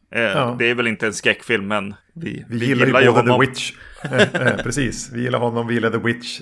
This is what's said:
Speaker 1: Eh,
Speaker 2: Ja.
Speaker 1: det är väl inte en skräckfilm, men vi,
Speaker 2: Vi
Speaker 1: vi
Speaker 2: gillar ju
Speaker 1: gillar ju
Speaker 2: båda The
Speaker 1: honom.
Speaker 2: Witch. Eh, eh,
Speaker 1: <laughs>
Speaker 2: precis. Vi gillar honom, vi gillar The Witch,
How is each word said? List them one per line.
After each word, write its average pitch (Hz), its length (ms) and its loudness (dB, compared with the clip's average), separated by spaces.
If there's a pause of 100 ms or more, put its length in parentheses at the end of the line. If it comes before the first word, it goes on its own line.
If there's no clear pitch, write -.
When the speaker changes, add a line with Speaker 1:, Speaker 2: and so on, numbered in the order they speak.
(120)
Speaker 1:
Eh, 113 100 -4
Speaker 2:
Ja. 120 380 0
Speaker 1:
det 120 100 0
är 120 60 0
väl 120 120 -2
inte 110 200 -2
en 101 60 -2
skräckfilm, 104 540 -2
men 101 280 -4 (200)
vi, - 340 -10
Speaker 2:
Vi 117 100 -6
Speaker 1:
vi 120 60 -2
Speaker 2:
gillar 131 160 2
ju 131 60 6
Speaker 1:
gillar 131 140 4
ju 131 60 6
Speaker 2:
båda 120 140 6
The 120 100 2
Speaker 1:
honom. 123 160 6
Speaker 2:
Witch. - 260 -8 (300)
Eh, 131 180 0 (260)
eh, 107 100 2
Speaker 1:
<laughs> - 60 -6
Speaker 2:
precis. 120 500 -4
Vi 117 80 -6
gillar 123 180 -2
honom, 117 280 -2
vi 117 60 -2
gillar 113 160 2
The 113 80 0
Witch, 117 440 -4